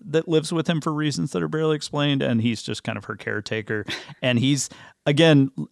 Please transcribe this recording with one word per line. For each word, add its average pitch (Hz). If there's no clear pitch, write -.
that 160
lives 156
with 160
him 165
for 160
reasons 151
that 175
are 160
barely 156
explained. 143
And 127
he's 113
just -
kind 110
of 101
her 110
caretaker. 107
<laughs> -
And 123
he's, 135
again, 147